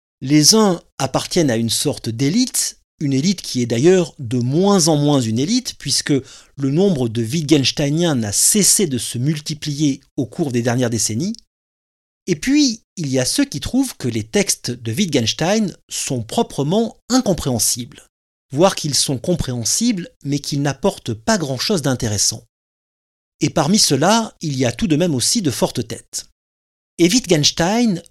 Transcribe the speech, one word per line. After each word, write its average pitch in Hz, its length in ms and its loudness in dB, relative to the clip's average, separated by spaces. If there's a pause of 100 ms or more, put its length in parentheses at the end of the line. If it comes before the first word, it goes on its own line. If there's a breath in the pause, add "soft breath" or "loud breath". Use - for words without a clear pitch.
(200)
Les 147 340 4
uns 202 280 4 (160)
appartiennent 139 520 0
à 113 60 2
une 117 140 0
sorte - 380 -4
d'élite, 143 720 -2 (200)
une 143 120 -2
élite 160 300 0
qui - 180 -6
est 120 60 -2
d'ailleurs 151 540 2
de 127 180 -2
moins 165 480 2
en 160 100 4
moins 143 240 2
une 113 200 0
élite, 226 380 -2
puisque - 340 -4
le - 580 -4
nombre 151 380 2
de 113 160 -4
Wittgensteiniens 151 920 2
n'a 110 160 -2
cessé - 560 2
de 131 120 -4
se - 200 -6
multiplier 147 800 -2 (160)
au 131 100 -2
cours 147 260 -4
des 120 100 0
dernières 120 280 0
décennies. 117 440 -2 (920)
Et 175 80 0
puis, 262 460 2 (140)
il 160 120 -4
y 131 100 0
a 127 60 2
ceux - 200 0
qui 214 140 -6
trouvent - 380 -2
que - 100 -6
les 113 160 -2
textes - 480 -2
de 120 220 -6
Wittgenstein 160 840 0 (140)
sont - 320 -4
proprement 208 760 -2 (140)
incompréhensibles, 143 960 -2 (460)
voire 175 240 2
qu'ils 143 180 -4
sont 131 240 -2
compréhensibles, 175 920 -2 (160)
mais 143 140 -2
qu'ils 143 240 -4
n'apportent 143 520 -2
pas 220 220 0
grand-chose 151 460 -2
d'intéressant. 120 640 -2 (960)
Et 147 100 0
parmi 170 300 2
ceux-là, 196 600 2
il 147 160 -6
y 131 80 0
a 117 60 2
tout 214 160 -4
de 156 100 2
même 165 200 0
aussi 190 260 0
de 151 80 0
fortes 135 360 -2
têtes. - 400 -12 (720)
Et 170 100 6
Wittgenstein 180 1040 2